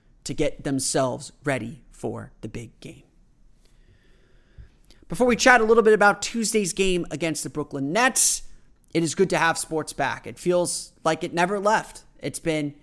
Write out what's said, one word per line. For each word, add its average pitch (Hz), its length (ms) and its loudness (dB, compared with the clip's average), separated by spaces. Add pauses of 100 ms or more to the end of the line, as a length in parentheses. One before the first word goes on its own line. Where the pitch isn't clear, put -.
(240)
to - 100 -8
get - 300 0
themselves 135 680 -2 (120)
ready 127 480 -4
for 110 400 -8 (100)
the 113 60 -10
big 110 320 -14
game. - 240 -20 (2000)
Before 214 200 2
we 240 80 4
chat 247 260 6
a - 20 2
little 226 200 6
bit 214 100 6
about 202 300 4
Tuesday's 214 500 -2
game 185 380 0
against 156 320 -4
the 131 80 -8
Brooklyn 143 400 -6
Nets, - 500 2 (540)
it 165 80 2
is 156 100 -2
good 185 160 2
to 170 80 0
have 160 220 2
sports 156 340 -6
back. 127 320 -6
It 110 140 -14
feels 175 540 -2 (100)
like 160 200 0
it 175 80 -8
never 180 280 0
left. 196 440 0 (140)
It's - 220 -8
been 151 440 -4